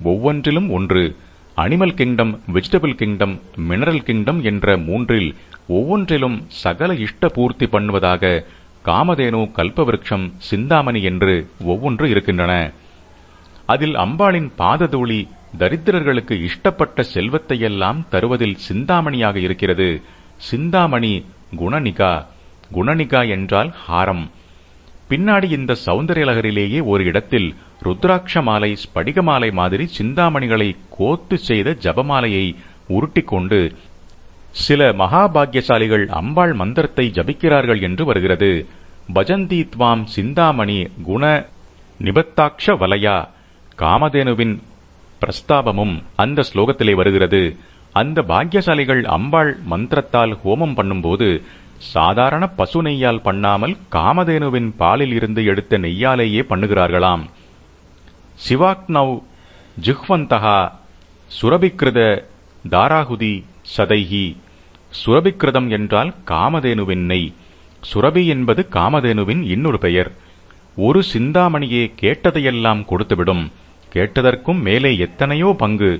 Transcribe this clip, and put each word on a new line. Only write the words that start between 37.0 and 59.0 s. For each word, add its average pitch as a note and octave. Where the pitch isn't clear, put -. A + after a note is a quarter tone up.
ஜபிக்கிறார்கள் B2+
என்று F#2
வருகிறது. F#2+
பஜந்தி F3+
த்வாம் A#2
சிந்தாமணி A#2
குண G2+
நிபத்தாட்ச D3+
வலயா. G2+
காமதேனுவின் A#2+
பிரஸ்தாபமும் G2+
அந்த C#3
ஸ்லோகத்திலே A2
வருகிறது. F#2+
அந்த D3+
பாக்யசாலிகள் C#3+
அம்பாள் C#3+
மந்திரத்தால் A#2
ஹோமம் C3
பண்ணும்போது G2
சாதாரண B2
பசு E3
நெய்யால் B2+
பண்ணாமல் G2+
காமதேனுவின் C3+
பாலில் A#2
இருந்து A2
எடுத்த G2+
நெய்யாலேயே A2+
பண்ணுகிறார்களாம். F2+
சிவாக்னௌ D#3